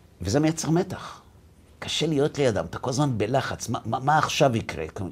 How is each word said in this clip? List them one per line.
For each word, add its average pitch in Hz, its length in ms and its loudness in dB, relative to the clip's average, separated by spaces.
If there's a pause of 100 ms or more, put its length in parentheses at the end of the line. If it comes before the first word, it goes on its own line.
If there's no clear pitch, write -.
(220)
וזה 98 180 2
מייצר 156 300 0
מתח. 185 520 -2 (580)
קשה - 280 -2
להיות 156 300 0
לידם, 107 280 2
אתה 104 140 -10
כל 123 100 -4
הזמן 127 280 2
בלחץ, 107 520 -2
מה, 117 160 -4
מה, 113 140 -2
מה 143 180 4
עכשיו 139 380 4
יקרה? 101 300 -4 (260)